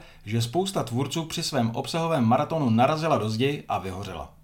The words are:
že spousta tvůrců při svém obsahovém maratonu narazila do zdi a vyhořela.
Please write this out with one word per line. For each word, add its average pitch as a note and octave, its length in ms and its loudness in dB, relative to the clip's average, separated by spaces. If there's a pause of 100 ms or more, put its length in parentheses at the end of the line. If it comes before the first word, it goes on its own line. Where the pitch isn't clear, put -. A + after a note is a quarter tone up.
(260)
že A2 160 0
spousta F3 420 0
tvůrců C#3 420 -2
při E3 180 -6
svém A#2+ 260 0
obsahovém D#3 560 0
maratonu D3 440 2
narazila D3 480 4
do G#2+ 120 -2
zdi C3+ 380 0
a G2+ 120 -2
vyhořela. F#2 540 -10 (100)